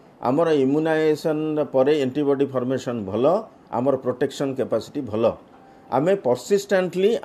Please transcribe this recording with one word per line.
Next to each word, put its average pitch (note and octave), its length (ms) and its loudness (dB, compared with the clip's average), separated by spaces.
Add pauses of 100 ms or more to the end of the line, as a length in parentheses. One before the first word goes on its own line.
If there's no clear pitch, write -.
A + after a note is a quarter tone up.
(220)
ଆମର D3+ 300 2
immunization D3+ 1120 0
ପରେ C3+ 380 2
antibody C#3 440 0
formation B2 580 -4
ଭଲ, C3 380 2 (300)
ଆମର B2+ 240 0
protection C3 600 -4
capacity A2+ 440 -4
ଭଲ। A2+ 320 0 (600)
ଆମେ D#3 220 2
persistently G3 1080 0